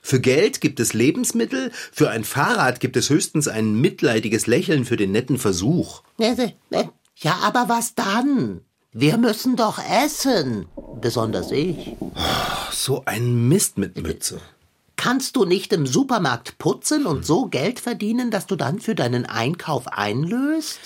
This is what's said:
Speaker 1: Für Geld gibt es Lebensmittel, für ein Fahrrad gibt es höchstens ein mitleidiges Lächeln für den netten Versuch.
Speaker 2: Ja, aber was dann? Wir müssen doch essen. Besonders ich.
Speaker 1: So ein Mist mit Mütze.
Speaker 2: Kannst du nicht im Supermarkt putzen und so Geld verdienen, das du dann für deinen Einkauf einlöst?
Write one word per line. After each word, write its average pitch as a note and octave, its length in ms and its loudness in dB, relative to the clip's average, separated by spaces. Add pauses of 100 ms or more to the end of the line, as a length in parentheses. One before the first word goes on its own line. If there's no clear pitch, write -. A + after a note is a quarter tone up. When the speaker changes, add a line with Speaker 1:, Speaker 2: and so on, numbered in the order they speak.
Speaker 1:
Für C3 200 2
Geld C3 420 4
gibt - 180 0
es A2+ 140 0
Lebensmittel, A#3 760 0 (220)
für C#3+ 160 2
ein G#2+ 160 -4
Fahrrad D3 560 0
gibt C3 160 -2
es B2+ 140 0
höchstens D3+ 360 2
ein A2 280 0
mitleidiges A2+ 720 2
Lächeln C3+ 400 2
für A#2+ 100 0
den G2 160 0
netten B2+ 260 0
Versuch. G#2 640 0 (160)
Speaker 2:
Ja, A3 1200 -2
aber A#3+ 260 2
was A#3 260 0
dann? G#3 680 0 (300)
Wir D3 260 4
müssen A#3+ 380 2
doch A3 220 0 (260)
essen. D#3+ 640 0 (340)
Besonders A2 500 -2
ich. D3 420 -2 (800)
Speaker 1:
So - 320 -2
ein A#2+ 440 2
Mist G3 280 4
mit - 240 -4
Mütze. F2+ 400 -6 (600)
Speaker 2:
Kannst C4+ 360 -2
du A3+ 80 4
nicht F#3 280 0
im D#3 140 2
Supermarkt E3+ 720 0
putzen - 480 0
und G2+ 180 -2
so G3+ 220 2
Geld F3 320 -2
verdienen, A#3 540 -2
das G3+ 160 -4
du F#3+ 80 -2
dann C#3+ 240 -2
für A3 160 -4
deinen B2 300 0
Einkauf B2+ 600 -2
einlöst? G#3 1000 -2